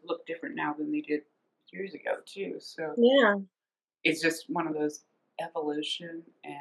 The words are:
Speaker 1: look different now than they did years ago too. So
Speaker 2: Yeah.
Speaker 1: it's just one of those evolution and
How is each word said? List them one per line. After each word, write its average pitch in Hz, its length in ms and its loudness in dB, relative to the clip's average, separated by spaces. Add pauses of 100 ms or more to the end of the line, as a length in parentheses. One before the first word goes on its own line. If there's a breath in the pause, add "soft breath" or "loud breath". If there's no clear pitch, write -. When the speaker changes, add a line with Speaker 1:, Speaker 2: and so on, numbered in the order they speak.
Speaker 1:
look 165 220 -6
different 165 280 -8
now 151 220 -4
than 151 160 -4
they 151 80 -2
did 147 220 -2 (500)
years - 220 -8
ago - 220 -4 (100)
too. - 340 -8
So - 360 -8
Speaker 2:
Yeah. 240 400 8 (680)
Speaker 1:
it's 156 180 2
just - 260 0
one 165 180 -2
of 156 80 -2
those 151 280 -2 (380)
evolution 165 840 -6 (220)
and 143 160 -12